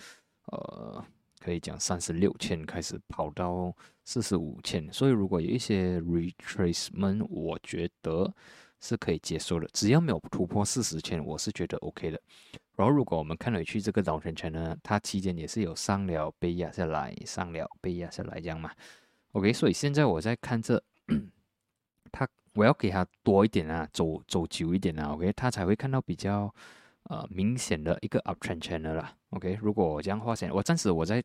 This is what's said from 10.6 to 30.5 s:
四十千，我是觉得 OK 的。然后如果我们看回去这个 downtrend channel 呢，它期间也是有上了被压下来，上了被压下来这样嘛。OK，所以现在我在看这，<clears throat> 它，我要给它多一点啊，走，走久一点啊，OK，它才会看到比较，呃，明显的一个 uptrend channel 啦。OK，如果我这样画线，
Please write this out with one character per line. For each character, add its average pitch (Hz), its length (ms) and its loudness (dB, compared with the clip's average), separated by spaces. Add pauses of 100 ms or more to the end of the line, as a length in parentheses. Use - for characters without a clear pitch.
四 117 200 0
十 80 180 -4
千， 78 240 -4
我 78 140 -6
是 - 140 -4
觉 87 140 -4
得 - 120 -4
OK - 320 -6
的。 78 100 -6 (560)
然 98 100 4
后 135 80 6
如 143 80 6
果 98 140 0
我 78 60 2
们 78 140 -4
看 - 160 -2
回 87 120 0
去 - 160 -2
这 101 100 -2
个 101 120 4
downtrend 80 340 -2
channel - 140 -6
呢， 82 320 -4
它 104 160 2
期 101 220 -4
间 92 160 -2
也 80 100 -6
是 113 160 -2
有 82 120 -2
上 98 320 0
了 78 320 0
被 87 180 0
压 85 140 -2
下 90 140 -4
来， 73 300 -2 (100)
上 90 260 -6
了 82 180 -6 (120)
被 90 140 -2
压 87 160 -6
下 - 140 -8
来 - 160 -10
这 85 80 -8
样 82 120 -6
嘛。 80 100 -10 (640)
OK， 104 200 4
所 131 160 2
以 95 40 6
现 143 200 0
在 147 120 4
我 87 160 4
在 113 160 0
看 - 240 -2
这， 113 220 2 (240)
<clears throat> - 1080 -8
它， - 140 -2 (280)
我 104 100 6
要 127 80 10
给 117 160 0
它 92 160 2 (180)
多 98 220 8
一 113 40 8
点 85 200 0
啊， 80 240 -2
走， 80 360 0
走 85 180 0
久 82 260 -2
一 95 60 4
点 80 200 0
啊， 73 140 -2
OK， 90 200 0
它 127 180 -2
才 98 160 -2
会 98 80 4
看 135 160 -2
到 135 100 0
比 - 140 -4
较， 104 400 -2 (480)
呃， - 280 -8
明 104 280 0
显 82 240 -2
的 82 180 2
一 110 60 -4
个 120 140 0
uptrend 87 400 -4
channel 80 340 -4
啦。 80 200 -6 (160)
OK， 92 300 -2
如 107 140 2
果 101 120 4
我 76 140 0
这 80 80 -4
样 101 100 0
画 117 160 -2
线， 92 200 -4